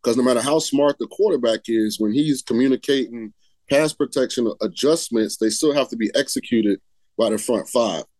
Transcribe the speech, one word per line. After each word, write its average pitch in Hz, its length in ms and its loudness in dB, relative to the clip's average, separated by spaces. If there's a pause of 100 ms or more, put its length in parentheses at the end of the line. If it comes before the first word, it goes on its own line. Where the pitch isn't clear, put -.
'Cause 117 140 0
no 127 80 2
matter 123 180 2
how 143 180 0
smart 143 400 2
the 113 80 -6
quarterback 123 600 0
is, 110 320 0
when 107 140 0
he's 143 280 0
communicating 120 920 -2 (360)
pass 147 240 2
protection 127 560 -2 (120)
adjustments, 110 760 0
they 110 120 0
still 143 240 0
have - 160 0
to - 80 -8
be - 180 -2
executed 113 640 0 (380)
by 113 120 2
the 107 80 0
front 107 300 -2
five. 104 360 0 (160)